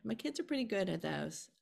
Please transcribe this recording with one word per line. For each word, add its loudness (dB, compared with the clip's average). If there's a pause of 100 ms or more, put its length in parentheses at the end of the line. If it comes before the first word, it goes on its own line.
My 0
kids -2
are -2
pretty 2
good 2
at 0
those. -2 (120)